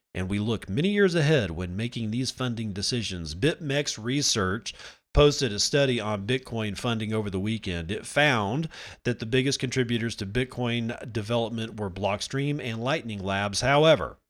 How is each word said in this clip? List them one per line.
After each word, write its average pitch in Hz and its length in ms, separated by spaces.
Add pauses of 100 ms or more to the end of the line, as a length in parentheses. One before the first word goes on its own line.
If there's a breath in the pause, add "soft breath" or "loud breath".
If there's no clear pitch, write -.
(140)
and 90 140
we 101 120
look 104 280
many 143 220
years 202 260
ahead 143 360
when 90 260
making 113 340
these 123 180
funding 113 440
decisions." 95 640
BitMEX 143 600
Research 113 760 (400 loud breath)
posted 143 400
a 104 60
study 135 380
on 104 300
Bitcoin 113 500
funding 113 360
over 107 160
the 95 100
weekend. 95 500
It 107 160
found 139 640 (380 loud breath)
that 120 140
the 120 60
biggest 131 360
contributors 117 560
to 104 80
Bitcoin 120 880
development 113 640
were 104 100
Blockstream 104 720
and 113 220
Lightning 113 400
Labs. 98 380
However, 139 560 (120)